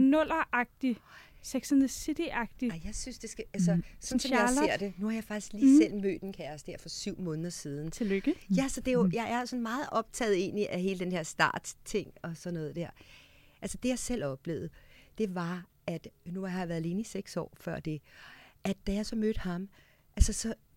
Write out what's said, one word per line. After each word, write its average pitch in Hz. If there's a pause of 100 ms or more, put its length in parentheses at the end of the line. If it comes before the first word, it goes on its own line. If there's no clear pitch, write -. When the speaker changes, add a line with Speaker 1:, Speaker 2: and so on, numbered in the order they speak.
Speaker 1:
nulleragtigt. 269 (440)
Sex -
and 277
the 269
City-agtigt. 247
Speaker 2:
Ej, 165
jeg 214
synes, -
det 220
skal... - (100)
Altså, 175
Speaker 3:
Mm. 170 (180)
Speaker 2:
sådan -
Speaker 1:
Som 254
Speaker 2:
som 233
jeg 262 (100)
Speaker 1:
Charlotte. 285
Speaker 2:
ser 202
det. 180
Nu 202
har 220
jeg 220
faktisk 214
lige 269
Speaker 1:
Mm. 294
Speaker 2:
selv -
mødt 196
en 196
kæreste 151
her -
for -
syv -
måneder 165
siden. 151
Speaker 1:
Tillykke. 196 (220)
Speaker 2:
Ja, 269
så 262
det -
er 254
jo, 240
Speaker 3:
Mm. 185
Speaker 2:
jeg 220
er 240
sådan 240
meget 240
optaget 220
egentlig 196
af 180
hele 185
den 180
her 170
startting - (100)
og 165
sådan 175
noget 151
der. 170 (760)
Altså, -
det 247
jeg 247
selv 240
oplevede, 143 (500)
det 196
var, 175 (200)
at 165 (180)
nu 185
har 185
jeg 175
været 165
alene 170
i 226
seks -
år 160
før -
det, 151 (640)
at 196 (100)
da 196
jeg 208
så 226
mødte 214
ham, 180 (480)
altså, 214
så - (220)